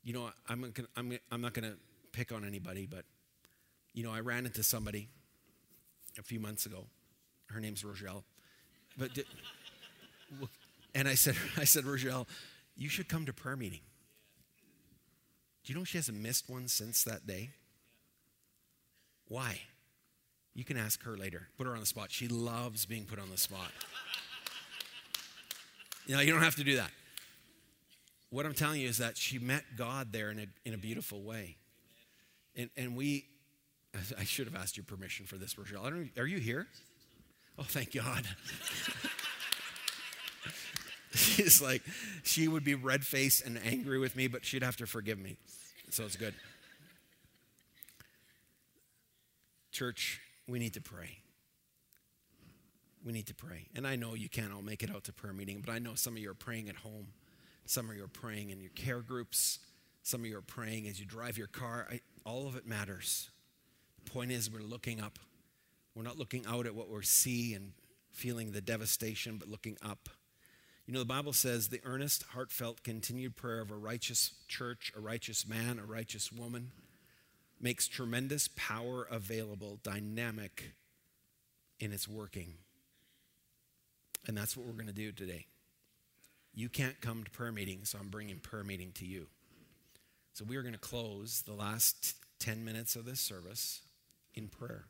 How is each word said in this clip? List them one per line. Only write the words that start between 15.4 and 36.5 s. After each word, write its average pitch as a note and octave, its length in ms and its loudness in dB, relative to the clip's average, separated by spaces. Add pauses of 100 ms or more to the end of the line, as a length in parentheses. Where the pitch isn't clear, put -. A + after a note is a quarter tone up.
Do C3 100 -8
you E3 40 -2
know F#3 60 -4
she F3+ 140 -2
hasn't A#2+ 180 -2
missed A2+ 320 0
one B2+ 180 -6
since A#2 380 2
that A2 220 -4
day? G#2 240 -6 (1800)
Why? A#2+ 320 -4 (960)
You B2 100 -8
can C3+ 140 -4
ask G#2+ 240 0
her A2 160 -8
later. F2+ 300 -8 (100)
Put C3 80 -2
her B2 80 -2
on A2+ 60 -6
the G#2+ 40 -8
spot. G2+ 260 -2
She B2 160 -2
loves A#2 600 -2
being G#2+ 180 -6
put G2+ 140 -10
on F#2+ 100 -10
the F#2+ 80 -6
spot. F#2 340 0 (2250)
You C#3 100 2
know, C#3 60 6
you D3+ 100 10
don't E3 100 8
have E3 140 6
to D3 80 -2
do C#3 120 6
that. G2 140 2 (1400)
What C#3 140 -2
I'm D3 80 -2
telling D3+ 260 2
you C3 80 2
is A2+ 100 2
that A#2 180 0
she C3 240 0
met C3 240 2 (120)
God B2 360 -4
there G#2+ 180 -2
in G#2+ 80 -6
a, G#2 80 -6 (180)
in A#2 80 -4
a G#2+ 60 -4
beautiful G#2 420 -6
way. G2+ 360 -8 (960)
And, A#2+ 220 -4
and B2 180 -4
we, C#3 300 0 (920)
I G2+ 60 -4
should A#2 240 0
have D#3+ 80 -8
asked F2+ 220 -4
your G2 80 -10
permission F#2+ 420 -8
for F#2+ 100 -10
this, F#2+ 220 -8
Rochelle. G2+ 260 -8
I C3+ 60 -2
don't, E3 260 -6
are B2 120 2
you F#3+ 100 0
here? B2+ 300 -2 (920)